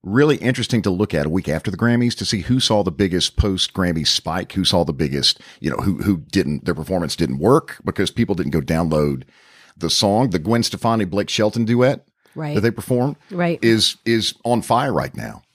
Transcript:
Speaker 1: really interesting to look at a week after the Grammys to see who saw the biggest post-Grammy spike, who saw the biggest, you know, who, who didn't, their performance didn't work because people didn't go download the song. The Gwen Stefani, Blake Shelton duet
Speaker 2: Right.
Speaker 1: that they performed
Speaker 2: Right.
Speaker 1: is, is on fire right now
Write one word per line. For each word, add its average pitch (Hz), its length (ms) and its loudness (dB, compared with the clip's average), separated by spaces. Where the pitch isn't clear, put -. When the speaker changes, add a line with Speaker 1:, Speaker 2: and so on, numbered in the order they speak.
Speaker 1:
really 139 360 4
interesting 120 440 0
to 101 80 2
look 92 240 0
at 71 120 2
a 78 40 -2
week 90 180 -2
after 80 220 -2
the 90 80 -6
Grammys 120 380 2
to - 100 -6
see 104 140 -2
who 123 200 0
saw 107 220 2
the 92 80 0
biggest 85 460 0
post-Grammy 90 680 -2
spike, - 460 -4
who 95 120 -2
saw 87 200 2
the 80 80 -4
biggest, 69 480 -2
you - 100 -2
know, 64 60 -4
who, 95 260 0
who 98 160 2
didn't, 76 320 0
their 87 100 0
performance 85 420 -4
didn't 67 220 0
work 123 460 2
because 95 260 -2
people 113 240 0
didn't 76 180 -4
go 80 80 2
download 76 600 0
the 85 140 -4
song. 107 400 2
The 90 80 0
Gwen 113 240 2
Stefani, 110 440 -2
Blake 98 240 -2
Shelton 110 340 0
duet 123 420 2
Speaker 2:
Right. 151 200 -6
Speaker 1:
that 104 80 0
they 117 80 4
performed 127 460 -2
Speaker 2:
Right. 175 320 -2
Speaker 1:
is, 110 420 2
is 113 300 0
on 120 180 0
fire 123 300 0
right 65 240 -2
now - 260 -12